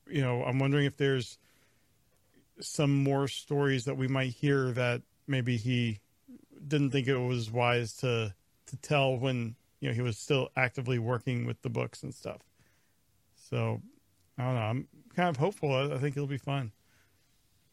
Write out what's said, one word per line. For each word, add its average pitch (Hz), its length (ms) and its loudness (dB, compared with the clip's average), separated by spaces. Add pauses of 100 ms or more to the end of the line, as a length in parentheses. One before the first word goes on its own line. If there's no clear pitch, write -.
you 143 140 0
know, 123 220 0
I'm 127 140 0
wondering 139 280 4
if 139 100 -2
there's 135 400 0 (1200)
some 139 420 2
more 139 260 2
stories 139 580 0
that 139 100 -2
we 131 120 -2
might 131 240 0
hear 139 400 2
that 123 300 0 (240)
maybe 127 320 0
he 117 420 0 (680)
didn't 143 240 2
think 135 180 2
it 135 100 2
was 123 320 -2
wise 120 460 2
to, 117 380 -2 (320)
to 135 120 -12
tell 135 380 2
when, 120 400 -2 (240)
you 139 80 -4
know, 120 60 -2
he 117 60 -2
was 123 160 -2
still 131 400 0
actively 127 420 -2
working 120 460 -2
with 120 180 -4
the 127 60 -4
books 120 340 -4
and 65 120 -10
stuff. - 260 -12 (1120)
So, 113 320 -2 (560)
I 127 60 -4
don't 127 100 0
know. 120 60 0
I'm 113 280 -2 (260)
kind 175 140 2
of 151 80 -2
hopeful. 151 380 0
I, 139 200 0
I 131 40 -4
think 139 180 -2
it'll 143 100 -4
be 135 120 -6
fun. 135 340 -4 (1000)